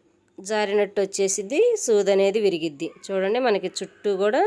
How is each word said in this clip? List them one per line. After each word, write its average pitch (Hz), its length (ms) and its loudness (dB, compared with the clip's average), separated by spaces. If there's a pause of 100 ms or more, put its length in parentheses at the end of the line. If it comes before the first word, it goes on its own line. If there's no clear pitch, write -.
(380)
జారినట్టు 208 680 -2
వచ్చేసిద్ది, 196 560 -2 (220)
సూది 202 320 4
అనేది 196 280 2
విరిగిద్ది. 160 440 -2 (180)
చూడండి, 196 400 -2
మనకి 190 220 0 (100)
చుట్టూ 202 320 -8 (140)
కూడా 240 220 2